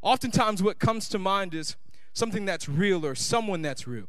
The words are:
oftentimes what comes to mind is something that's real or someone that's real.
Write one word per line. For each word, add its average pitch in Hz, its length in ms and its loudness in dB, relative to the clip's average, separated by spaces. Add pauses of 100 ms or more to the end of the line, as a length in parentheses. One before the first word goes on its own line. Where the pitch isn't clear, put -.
oftentimes 220 600 2
what 202 160 4
comes 220 320 0
to 220 80 -2
mind 190 380 0
is 156 200 -6 (380)
something 208 320 -2
that's 175 240 -2
real 175 340 4
or 135 120 -2
someone 208 480 0
that's 139 240 -4
real. 113 220 -8